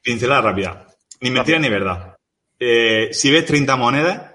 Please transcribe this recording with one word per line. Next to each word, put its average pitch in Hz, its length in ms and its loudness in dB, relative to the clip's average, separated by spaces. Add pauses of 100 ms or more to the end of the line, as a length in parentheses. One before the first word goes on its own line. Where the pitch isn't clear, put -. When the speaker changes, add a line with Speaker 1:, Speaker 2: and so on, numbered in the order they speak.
Speaker 1:
Pincelada 120 400 0
rápida. 95 440 -4 (340)
Ni 123 100 -4
mentira 127 280 0
Speaker 2:
Rápido. - 0 -
Speaker 1:
ni 151 100 0 (160)
verdad. 90 320 -8 (440)
Eh, 117 520 2
si - 200 0
ves 160 140 4
treinta 143 300 0
monedas 139 580 -2